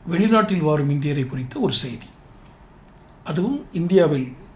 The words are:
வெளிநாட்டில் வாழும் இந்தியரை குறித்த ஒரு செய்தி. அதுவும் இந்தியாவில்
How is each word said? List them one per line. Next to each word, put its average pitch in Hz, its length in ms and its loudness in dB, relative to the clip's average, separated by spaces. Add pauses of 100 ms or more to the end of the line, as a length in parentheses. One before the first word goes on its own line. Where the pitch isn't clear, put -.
(100)
வெளிநாட்டில் 196 500 2
வாழும் 151 300 2
இந்தியரை 143 360 -2
குறித்த 131 340 -8
ஒரு 165 120 0
செய்தி. - 340 -6 (1160)
அதுவும் 190 480 -4
இந்தியாவில் 165 600 2 (240)